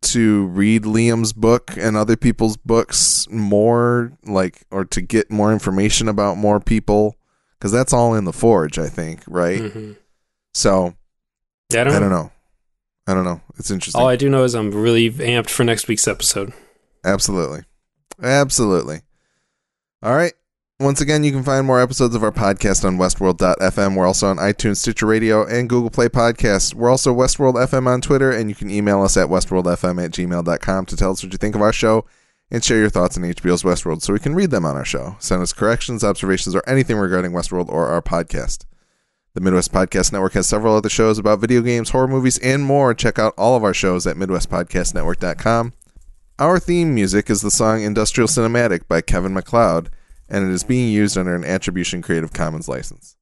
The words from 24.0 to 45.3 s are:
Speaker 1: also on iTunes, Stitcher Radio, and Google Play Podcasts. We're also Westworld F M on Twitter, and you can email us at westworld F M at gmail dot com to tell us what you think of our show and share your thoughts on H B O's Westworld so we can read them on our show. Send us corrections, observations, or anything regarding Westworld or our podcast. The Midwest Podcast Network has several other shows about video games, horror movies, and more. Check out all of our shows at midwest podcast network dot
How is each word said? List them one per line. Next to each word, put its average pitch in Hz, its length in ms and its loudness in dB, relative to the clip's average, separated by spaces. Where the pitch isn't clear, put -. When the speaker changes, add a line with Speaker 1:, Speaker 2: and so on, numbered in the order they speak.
Speaker 1:
also 92 200 0
on 95 100 0
iTunes, 101 400 -2
Stitcher - 280 -4
Radio, 110 400 2
and 120 240 -4
Google 120 200 0
Play 120 180 0
Podcasts. 117 680 0
We're 117 160 0
also 127 260 2
Westworld 127 460 2
F 127 120 0
M 127 140 0
on 127 140 2
Twitter, 135 300 2
and 113 180 -2
you 101 60 -6
can 101 140 -8
email 101 320 2
us 98 160 2
at 90 100 2
westworld 90 440 0
F 87 120 -2
M 90 160 -2
at 87 120 -4
gmail 87 340 -4
dot 85 160 -2
com 95 240 -4
to - 120 -10
tell 95 140 0
us 92 120 -6
what 92 80 -12
you 98 60 -10
think 110 180 -4
of 104 60 0
our 110 120 4
show 110 320 2
and 117 120 -4
share 117 160 2
your 107 100 4
thoughts 90 280 0
on 90 80 -6
H 87 160 -6
B 90 80 0
O's 87 140 2
Westworld 85 380 -2
so - 120 -2
we 104 60 0
can 139 160 -4
read 185 160 0
them 98 140 -2
on 71 100 -4
our 67 100 -8
show. 78 340 -8
Send 90 220 -2
us 90 120 -4
corrections, 113 500 -2
observations, 95 520 -2
or 95 120 0
anything 127 300 0
regarding 92 340 0
Westworld 87 380 -4
or 82 180 -2
our 82 140 -2
podcast. - 640 -4
The 92 60 -6
Midwest 92 300 2
Podcast 92 400 0
Network 95 220 -2
has 92 140 -2
several 107 280 2
other 107 140 0
shows 110 280 2
about 107 220 2
video 120 220 2
games, 117 280 -2
horror 131 180 0
movies, 131 320 0
and 135 240 0
more. 139 300 2
Check 113 240 -2
out 110 180 2
all 117 200 2
of 113 80 0
our 98 100 2
shows 90 320 0
at 85 120 -2
midwest 92 320 -2
podcast 87 440 -4
network 87 260 0
dot 90 180 -4